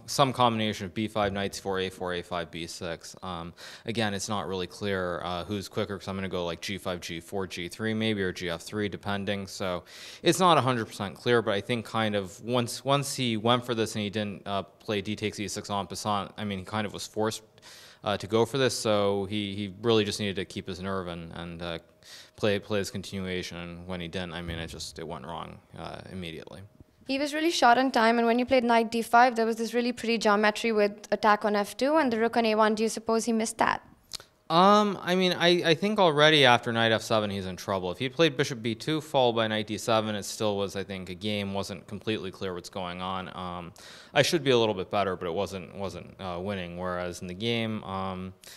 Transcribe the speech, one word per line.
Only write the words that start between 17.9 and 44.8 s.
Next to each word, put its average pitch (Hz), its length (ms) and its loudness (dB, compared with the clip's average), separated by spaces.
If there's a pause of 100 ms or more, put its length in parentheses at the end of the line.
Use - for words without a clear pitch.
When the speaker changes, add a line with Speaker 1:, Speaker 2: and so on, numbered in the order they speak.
Speaker 1:
uh, 101 140 0
to - 80 -8
go 110 200 4
for 139 120 -4
this, 127 180 2
so 101 500 2
he, 101 280 -4
he 98 300 -6
really 113 200 6
just 101 160 -2
needed 101 160 -4
to 95 80 -4
keep - 240 -10
his 90 140 -8
nerve 95 260 -6
and, 85 280 -10
and, 85 260 -10
uh, 85 160 -6 (580)
play, 104 220 2
play 101 220 -2
his 95 100 -4
continuation, 92 680 -8
and 87 300 -12
when 90 140 -6
he 87 60 -8
didn't, 87 260 -8
I 87 80 -8
mean, 85 160 -6
it 82 100 -6
just, - 300 -12
it 80 100 -10
went 76 160 -10
wrong, 82 360 -12 (180)
uh, 82 240 -12 (100)
immediately. 87 500 -12 (460)
Speaker 2:
He 269 120 -2
was 294 140 -4
really 311 180 0
short 240 260 6
on 262 140 2
time, 233 260 4
and 233 80 2
when 233 140 4
you 247 80 0
played 254 160 4
knight 233 280 4
D 233 120 -2
five, 247 320 6
there 226 100 2
was 226 120 0
this 226 180 -4
really 240 160 2
pretty 233 260 0
geometry 214 540 4
with 208 400 2
attack 208 340 4
on 208 100 2
F 202 220 -2
two 285 200 4
and 277 140 4
the 220 80 0
rook 226 180 2
on 226 80 4
A 220 100 2
one. 214 180 6
Do 214 80 -2
you 226 80 2
suppose 226 360 0
he 233 80 2
missed 226 260 0
that? - 240 4 (680)
Speaker 1:
Um, 196 520 6
I 180 140 0
mean, 185 160 4
I, 170 160 4 (180)
I 165 100 6
think 208 220 0
already 151 460 8
after 120 300 8
knight 113 180 4
F 107 100 4
seven 107 280 2
he's 98 160 -4
in 92 100 -6
trouble. 92 340 -2
If 87 100 -6
he 127 100 -2
played 151 260 2
bishop 135 260 -2
B 113 140 -2
two 156 240 -2
followed 131 320 4
by 113 160 2
knight 107 200 -2
D 107 100 -4
seven, 110 360 2
it 101 100 -6
still 104 340 -2
was, 98 180 -2
I 98 80 -4
think, 92 260 -10
a 90 60 -10
game, 101 380 -4
wasn't 98 340 -6
completely 95 440 -6
clear 95 220 -8
what's 90 160 -10
going 90 320 -8
on. 92 320 -6
Um, 87 380 -10 (420)
I 139 100 6
should 151 200 0
be 135 80 4
a 123 60 8
little 110 180 4
bit 92 160 -6